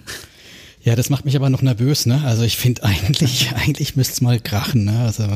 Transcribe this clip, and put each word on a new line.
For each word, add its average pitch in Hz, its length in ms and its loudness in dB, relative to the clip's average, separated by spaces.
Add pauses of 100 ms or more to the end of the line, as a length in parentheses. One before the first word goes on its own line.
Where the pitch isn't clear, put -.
(840)
Ja, 117 140 2
das 123 120 0
macht 139 140 -2
mich 139 140 0
aber 139 120 2
noch 131 120 2
nervös, 131 440 0
ne? 127 200 2
Also 117 180 0
ich 117 140 0
find 123 260 0
eigentlich, 117 680 0
<laughs> - 40 -6
eigentlich - 400 -2
müsste's 127 260 -2
mal 123 180 2
krachen, 107 440 -2
ne? 107 160 2
Also 113 260 -2 (100)